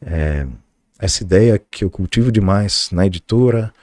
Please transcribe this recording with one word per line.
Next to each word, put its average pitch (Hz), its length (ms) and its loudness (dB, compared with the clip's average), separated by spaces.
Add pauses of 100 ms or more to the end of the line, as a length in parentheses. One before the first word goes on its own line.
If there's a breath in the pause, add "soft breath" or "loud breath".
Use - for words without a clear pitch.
é, 76 400 -2 (540)
essa - 240 -2
ideia 101 360 4 (120)
que - 120 -8
eu 95 60 0
cultivo 117 420 -2
demais 101 600 0
na 90 160 2
editora, 110 760 0